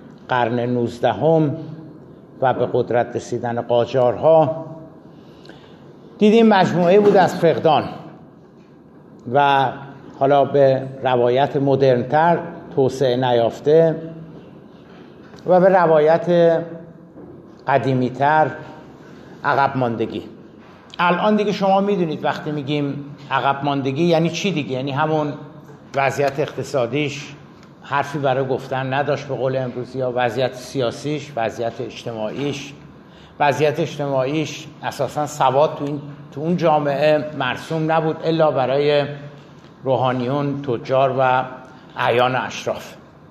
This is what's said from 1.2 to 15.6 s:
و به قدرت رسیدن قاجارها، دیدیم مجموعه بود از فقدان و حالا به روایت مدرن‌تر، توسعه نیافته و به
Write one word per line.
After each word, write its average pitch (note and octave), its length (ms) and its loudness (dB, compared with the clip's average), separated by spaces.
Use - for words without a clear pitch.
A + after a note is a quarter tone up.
و B2+ 120 2
به A#2 200 -2
قدرت A#2+ 420 0
رسیدن A#2+ 460 -6
قاجارها، B2 1040 2
دیدیم A3 300 6
مجموعه F#3 520 6
بود G3+ 180 6
از F3 180 4
فقدان D3+ 480 4
و C#3 360 4
حالا C#3 260 4
به C3+ 360 4
روایت B2+ 520 2
مدرن‌تر، C#3 840 2
توسعه C3 400 2
نیافته C3 800 2
و F3+ 120 6
به F#3 100 6